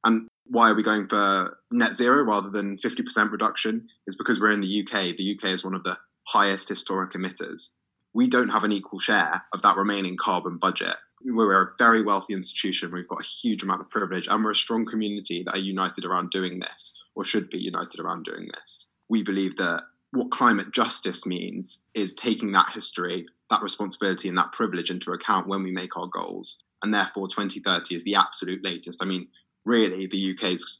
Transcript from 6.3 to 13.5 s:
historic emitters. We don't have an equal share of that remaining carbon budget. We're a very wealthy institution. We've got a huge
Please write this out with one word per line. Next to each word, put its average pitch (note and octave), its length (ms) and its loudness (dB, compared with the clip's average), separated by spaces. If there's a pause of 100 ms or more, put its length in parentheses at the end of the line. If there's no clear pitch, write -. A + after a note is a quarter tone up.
historic F#2+ 460 -2
emitters. - 560 -6 (420)
We B2 160 4
don't B2 220 4
have G#2+ 140 2
an G#2 80 2
equal G2 260 -6
share F2+ 460 2 (100)
of F#2+ 80 -6
that G2+ 160 6
remaining G2 400 0
carbon F2+ 400 -2
budget. - 380 0 (260)
We're A2 380 4
a F#2 180 0
very A2+ 240 8
wealthy G2+ 300 0
institution. F#2 600 -4
We've F2 140 -8
got - 140 -8
a - 40 -10
huge G#2 380 -2